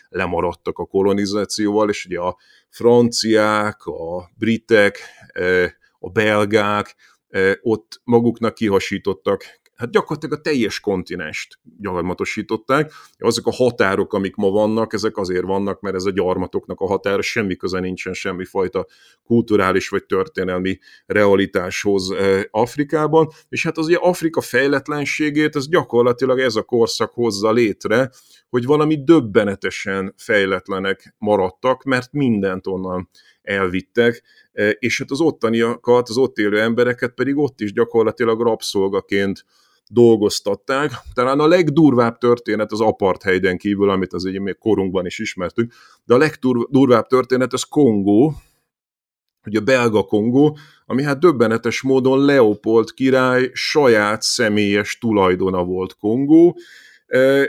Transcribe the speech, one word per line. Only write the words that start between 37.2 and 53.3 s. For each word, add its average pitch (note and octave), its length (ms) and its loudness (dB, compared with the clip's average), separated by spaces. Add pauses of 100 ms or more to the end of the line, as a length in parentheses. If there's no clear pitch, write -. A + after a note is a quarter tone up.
ott D3 240 -2
is G#2 120 -6
gyakorlatilag A2+ 680 0
rabszolgaként G2 1040 -2 (460)
dolgoztatták. A2+ 1000 2 (240)
Talán C3 260 0
a D3+ 60 4
legdurvább D3 720 4
történet G#2+ 540 0
az G#2+ 80 -2
apartheiden F#2 800 0
kívül, G2+ 320 0
amit F#2+ 220 -2
az F2+ 120 -6
ugye F#2+ 160 -6
még G2 180 -8
korunkban F#2+ 480 -2
is - 120 -10
ismertünk, A2 540 -6 (320)
de A#2+ 100 2
a B2+ 40 6
legdurvább B2+ 880 2
történet B2+ 460 0
az C3 100 -4
Kongó, A2+ 720 2 (1120)
ugye G#2+ 140 -2
belga A2+ 420 2
Kongó, B2+ 560 2 (280)
ami B2 160 -2
hát C#3 160 -4
döbbenetes A#2 640 2
módon C3+ 420 2
Leopold A2+ 680 2
király B2+ 600 0